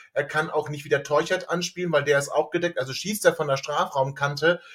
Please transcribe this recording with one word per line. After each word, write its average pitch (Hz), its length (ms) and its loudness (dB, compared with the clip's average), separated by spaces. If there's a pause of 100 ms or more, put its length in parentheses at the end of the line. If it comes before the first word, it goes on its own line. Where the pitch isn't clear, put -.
(120)
Er 143 100 0
kann 156 260 -2
auch 151 200 -2
nicht 147 160 -8
wieder - 180 2
Teuchert 165 480 0
anspielen, 175 400 -4
weil 143 140 2
der 139 160 4
ist 139 80 -2
auch 151 220 0
gedeckt. 170 280 -2
Also 131 140 -4
schießt 202 320 -4
er 175 100 6
von 151 140 -2
der 135 80 2
Strafraumkante 143 1040 0 (140)